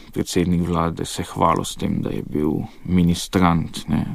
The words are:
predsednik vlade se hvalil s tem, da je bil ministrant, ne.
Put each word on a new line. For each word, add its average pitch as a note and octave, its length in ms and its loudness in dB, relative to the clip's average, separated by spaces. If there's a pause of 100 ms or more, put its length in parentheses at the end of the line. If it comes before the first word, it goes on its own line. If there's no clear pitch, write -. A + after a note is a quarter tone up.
(140)
predsednik F2 540 0
vlade E2 380 -2
se - 180 -6
hvalil F2+ 400 0
s - 120 -8
tem, - 260 -2
da - 80 -2
je - 140 -4
bil D2+ 280 -2 (320)
ministrant, E2+ 1040 2
ne. D#2 280 0